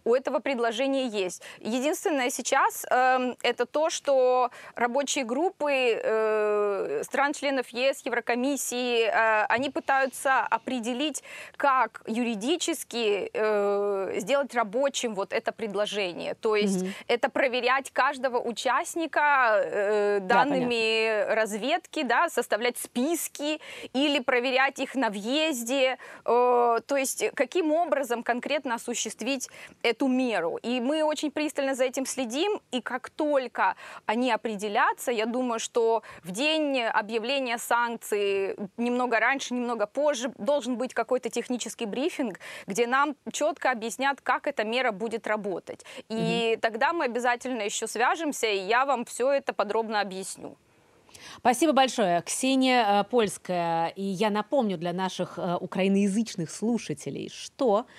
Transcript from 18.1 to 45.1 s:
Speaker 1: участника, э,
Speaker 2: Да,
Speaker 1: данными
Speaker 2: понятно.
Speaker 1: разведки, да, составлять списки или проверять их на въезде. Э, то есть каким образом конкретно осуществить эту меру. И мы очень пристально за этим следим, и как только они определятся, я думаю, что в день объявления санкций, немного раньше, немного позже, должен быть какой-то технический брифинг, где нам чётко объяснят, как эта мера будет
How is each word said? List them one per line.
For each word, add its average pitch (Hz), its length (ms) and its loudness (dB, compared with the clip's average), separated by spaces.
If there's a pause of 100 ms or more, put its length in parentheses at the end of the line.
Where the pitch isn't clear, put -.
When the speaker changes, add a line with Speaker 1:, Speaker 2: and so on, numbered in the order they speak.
Speaker 1:
участника, 269 1300 2
э, 208 560 2
Speaker 2:
Да, 190 140 0 (100)
Speaker 1:
данными 262 240 0 (460)
Speaker 2:
понятно. 202 200 0
Speaker 1:
разведки, 220 680 -2
да, 269 260 2
составлять 240 500 0
списки 302 840 -4 (340)
или 285 260 2
проверять 254 600 2
их 269 160 -4
на 254 140 2
въезде. 254 840 0 (280)
Э, 240 600 4
то 277 100 0
есть 262 380 0
каким 302 380 2
образом 277 500 0
конкретно 254 520 -2
осуществить 240 720 -4 (340)
эту 240 260 2
меру. 233 540 0
И 247 180 -2
мы 294 240 0
очень 302 260 -2
пристально 285 440 -2
за 254 100 0
этим 262 220 -2
следим, 277 540 -2 (120)
и 247 80 -2
как - 300 -8
только 262 640 0 (320)
они 240 260 0
определятся, 220 800 -2
я 220 140 0
думаю, 240 340 -2
что 226 420 2 (220)
в 165 80 -10
день 285 500 0
объявления 233 760 -2
санкций, 208 960 0 (200)
немного 240 440 0
раньше, 254 340 0
немного 240 320 -2
позже, 269 520 0
должен 254 380 0
быть 240 180 -6
какой-то 247 360 -2
технический 233 560 -6
брифинг, 240 540 -4 (260)
где 220 200 2
нам 277 280 0 (180)
чётко 294 380 -2
объяснят, 254 520 -2
как 269 240 0
эта 269 180 -2
мера 240 280 0
будет 214 340 -6